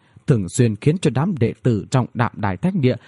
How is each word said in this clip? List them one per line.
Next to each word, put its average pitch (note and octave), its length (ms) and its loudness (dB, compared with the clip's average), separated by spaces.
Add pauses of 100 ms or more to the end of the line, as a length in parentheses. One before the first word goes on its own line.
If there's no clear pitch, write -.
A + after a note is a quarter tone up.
(260)
thường G#2 220 2
xuyên A2+ 280 2
khiến D#3 220 0
cho D#3+ 160 2
đám E3 240 -2
đệ A2 240 0
tử G#2+ 280 0
trong B2+ 240 2
Đạm A#2 220 -2
Đài G2 200 -4
Thánh F#3 240 -2
Địa B2 160 2 (120)